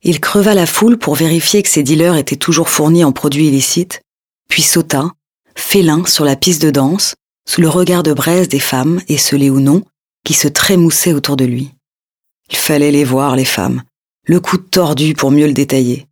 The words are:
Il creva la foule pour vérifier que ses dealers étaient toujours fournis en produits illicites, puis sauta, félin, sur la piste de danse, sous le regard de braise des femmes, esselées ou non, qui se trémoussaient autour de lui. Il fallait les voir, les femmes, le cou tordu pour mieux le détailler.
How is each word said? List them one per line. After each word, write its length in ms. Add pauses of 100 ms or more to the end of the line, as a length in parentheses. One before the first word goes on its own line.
Il 160
creva 340
la 120
foule 320
pour 180
vérifier 480
que 60
ses 140
dealers 320
étaient 200
toujours 340
fournis 340
en 80
produits 360
illicites, 540 (480)
puis 120
sauta, 500 (440)
félin, 500
sur 180
la 120
piste 260
de 100
danse, 440 (320)
sous 140
le 80
regard 340
de 100
braise 340
des 120
femmes, 480
esselées 420
ou 100
non, 240 (400)
qui 100
se 140
trémoussaient 680
autour 240
de 80
lui. 260 (760)
Il 80
fallait 340
les 120
voir, 320
les 100
femmes, 380 (420)
le 140
cou 180
tordu 560
pour 180
mieux 160
le 60
détailler. 580